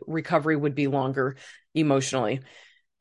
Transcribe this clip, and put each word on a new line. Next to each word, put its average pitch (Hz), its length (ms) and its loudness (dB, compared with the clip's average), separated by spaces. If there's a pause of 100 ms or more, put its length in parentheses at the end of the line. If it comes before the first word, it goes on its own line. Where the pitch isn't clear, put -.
recovery 156 480 0
would 143 200 0
be 139 120 0
longer 131 480 -2 (400)
emotionally. 135 640 0 (600)